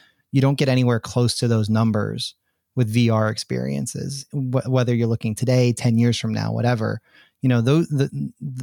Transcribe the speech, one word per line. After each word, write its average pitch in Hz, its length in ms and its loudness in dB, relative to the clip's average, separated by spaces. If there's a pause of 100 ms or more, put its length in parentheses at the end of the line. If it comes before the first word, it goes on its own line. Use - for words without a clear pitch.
(340)
you 135 80 2
don't 139 160 2
get 147 100 0
anywhere 123 320 2
close - 380 0
to 123 100 0
those 110 220 2
numbers 110 640 0 (400)
with 120 140 0
V 117 200 2
R 110 200 2
experiences, 135 1040 -6
wh-, 131 340 -4
whether 127 260 0
you're 117 140 0
looking 113 280 -2
today, 123 360 2
ten 117 260 0
years 117 220 2
from 110 140 -6
now, 110 180 -4
whatever. 113 500 -2 (400)
You 135 60 0
know, 120 140 4
tho-, 143 220 2
the, 139 480 -4 (320)